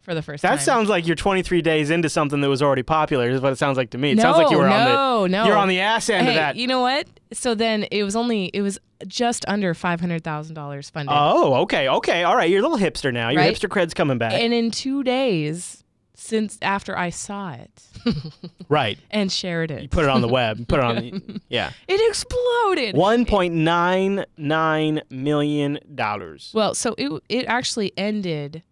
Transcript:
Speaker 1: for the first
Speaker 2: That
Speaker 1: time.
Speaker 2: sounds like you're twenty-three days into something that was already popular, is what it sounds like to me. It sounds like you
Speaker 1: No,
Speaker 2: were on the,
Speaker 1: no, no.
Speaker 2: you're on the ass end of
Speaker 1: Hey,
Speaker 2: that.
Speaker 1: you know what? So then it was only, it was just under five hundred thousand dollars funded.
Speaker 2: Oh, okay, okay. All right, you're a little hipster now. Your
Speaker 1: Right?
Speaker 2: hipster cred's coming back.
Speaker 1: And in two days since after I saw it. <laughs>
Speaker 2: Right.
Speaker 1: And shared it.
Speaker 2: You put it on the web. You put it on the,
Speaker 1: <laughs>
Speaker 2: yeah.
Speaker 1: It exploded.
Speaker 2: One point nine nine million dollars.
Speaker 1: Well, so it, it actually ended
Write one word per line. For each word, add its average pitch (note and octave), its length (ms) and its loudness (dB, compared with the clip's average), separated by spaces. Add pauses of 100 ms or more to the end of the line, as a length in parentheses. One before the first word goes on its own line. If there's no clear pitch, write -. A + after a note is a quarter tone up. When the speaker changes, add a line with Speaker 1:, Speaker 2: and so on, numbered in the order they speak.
Speaker 1:
for F3+ 140 -8
the D#3+ 80 -4
first C#3+ 200 -10
Speaker 2:
That A3 140 2
Speaker 1:
time. - 40 -4
Speaker 2:
sounds A#3+ 280 2
like F3 180 2
you're E3 100 2
twenty-three F#3 460 0
days D#3 280 2
into E3 180 2
something C#3+ 320 0
that C#3+ 80 2
was C#3 140 2
already C3+ 200 2
popular, D3+ 460 0
is C3 120 0
what C3+ 120 2
it B2+ 60 -4
sounds C#3 180 0
like B2+ 140 -2
to B2 80 -10
me. C#3+ 140 0
It G#3+ 80 4
sounds C4 160 6
like D#4+ 140 6
you D#3+ 60 4
Speaker 1:
No, D3 60 4
Speaker 2:
were C3+ 60 4
on - 160 4
the, C4 100 4
Speaker 1:
no, B3+ 320 2
no. G3 200 2
Speaker 2:
you're G#3+ 100 4
on G3 120 4
the F#3 120 2
ass G#3+ 280 0
end G#3+ 200 2
of B3 60 2
Speaker 1:
Hey, F3 40 2
Speaker 2:
that. D3+ 180 0
Speaker 1:
you A#3+ 100 -4
know B3+ 140 0
what? C4 260 0 (260)
So A#3 220 -2
then G#3+ 360 0
it G3+ 140 -2
was G3 120 -4
only, A3+ 380 -2
it G3+ 80 -2
was G3 160 -4 (280)
just A#3+ 420 -2
under F#3+ 260 -2
five E3+ 260 -4
hundred E3+ 240 -4
thousand D#3 300 -8
dollars C#3+ 360 -12
funded. C#3+ 260 -4
Speaker 2:
Oh, D#3 460 6
okay, D#3+ 260 0
okay. F3 360 2
All F#3 120 4
right, F3+ 120 4
you're F#3+ 160 4
a D4+ 40 2
little D#4 100 0
hipster D3+ 340 0
now. A#2 180 -2
Your D#3 120 2
Speaker 1:
Right? A3 120 4
Speaker 2:
hipster G#3 140 -4
cred's F3 260 -2
coming C#3+ 240 0
back. A2+ 140 0
Speaker 1:
And A#3 220 0
in A#3 160 0
two C4+ 320 -4
days F#3+ 800 -2 (320)
since A3 480 -4
after G3 340 -4
I F3 140 -4
saw G3 420 -10
it. - 300 -18 (220)
<laughs> D#3 280 -4 (360)
Speaker 2:
Right. B2+ 300 0 (120)
Speaker 1:
And G3+ 200 -2
shared E3+ 400 -4
it. C#3 120 -8
Speaker 2:
You C#3+ 60 -14
put E3 160 2
it C#3 60 4
on C3 100 4
the A#2+ 80 0
web. A#2 300 0
You A#2+ 80 -12
put D#3 140 0
it B2+ 40 2
on A#2 120 0
the, A#2 480 -8
Speaker 1:
<laughs> - 40 -20
Speaker 2:
yeah. G#2+ 220 -2 (180)
Speaker 1:
It G4+ 200 2
exploded. A4 880 0
Speaker 2:
One A3 280 4
point F3+ 300 0
nine F3+ 680 0 (120)
nine D#3 760 0
million D3 680 -2 (160)
dollars. G#2 600 -6
Speaker 1:
Well, G#3 200 0
so - 240 -4
it, C#4 120 -4 (180)
it A#3 180 -2
actually A#3 500 -4
ended E3+ 760 -6